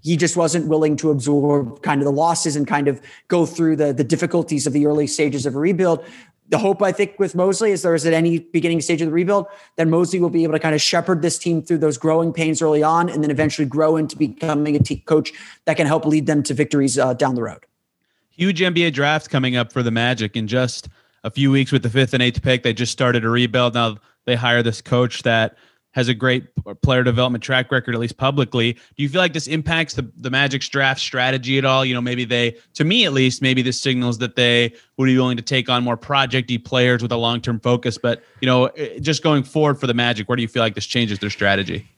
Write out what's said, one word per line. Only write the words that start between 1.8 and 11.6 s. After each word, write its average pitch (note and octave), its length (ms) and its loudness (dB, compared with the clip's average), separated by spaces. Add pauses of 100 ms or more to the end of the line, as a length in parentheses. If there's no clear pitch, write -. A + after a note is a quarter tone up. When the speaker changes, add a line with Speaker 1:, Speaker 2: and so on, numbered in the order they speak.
Speaker 1:
kind C#3+ 180 0
of C#3+ 60 0
the C#3+ 80 0
losses D#3+ 420 0
and D3 100 -2
kind C#3+ 220 0
of C3+ 140 -2 (260)
go F3 180 2
through D#3+ 300 0
the, D3 160 0
the C3 140 -2
difficulties D#3+ 600 -2
of D3 60 -2
the D3 140 2
early D3 220 2
stages C#3+ 380 -2
of C3+ 100 -4
a C#3 40 -4
rebuild. E3+ 460 0 (420)
The A#2+ 100 0
hope, G3 240 0
I G3 100 2
think, G3+ 280 -4
with G3 160 -2
Mosley F#3+ 340 0
is F3+ 140 -2
there F3 100 2
is D#3+ 140 0
at E3 60 2
any E3 260 2
beginning E3 420 -2
stage E3 220 -2
of E3 40 0
the D3+ 60 -4
rebuild, F3+ 320 2 (300)
then D#3+ 160 2
Mosley F3 280 2
will F3 120 2
be E3+ 100 2
able D#3+ 120 0
to D#3 60 0
kind D#3+ 140 2
of D3+ 80 2
shepherd F3 400 0
this E3 160 -2
team E3 240 -2